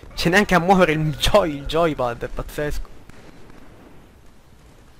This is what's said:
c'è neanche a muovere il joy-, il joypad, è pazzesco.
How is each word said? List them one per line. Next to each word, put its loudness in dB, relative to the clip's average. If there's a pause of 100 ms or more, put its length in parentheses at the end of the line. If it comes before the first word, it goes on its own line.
(140)
c'è -2
neanche 2
a 6
muovere 4
il 0
joy-, 2
il -10
joypad, -2
è -8
pazzesco. -6 (2000)